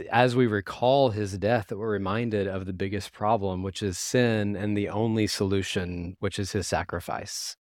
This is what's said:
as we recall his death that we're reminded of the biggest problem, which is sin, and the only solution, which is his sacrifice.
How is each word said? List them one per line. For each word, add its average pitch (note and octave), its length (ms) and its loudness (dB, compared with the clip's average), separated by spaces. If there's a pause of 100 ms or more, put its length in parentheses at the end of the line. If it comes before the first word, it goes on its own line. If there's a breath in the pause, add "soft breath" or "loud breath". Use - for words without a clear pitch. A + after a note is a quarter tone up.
(120)
as A#2+ 240 6
we B2+ 120 6
recall B2 640 2
his G2+ 280 -2
death G#2 300 2
that G#2 100 -8
we're A2 140 -2
reminded G2+ 560 0
of F#2+ 180 -4
the F#2+ 80 -4
biggest F#2+ 380 -4
problem, G2 520 0
which F#2+ 180 -6
is G2 160 -2
sin, A2 580 2
and G#2 220 0
the G2+ 100 0
only A2 400 2
solution, F#2+ 920 -2
which - 180 -4
is G2+ 140 -4
his F#2+ 160 -2
sacrifice. - 960 -4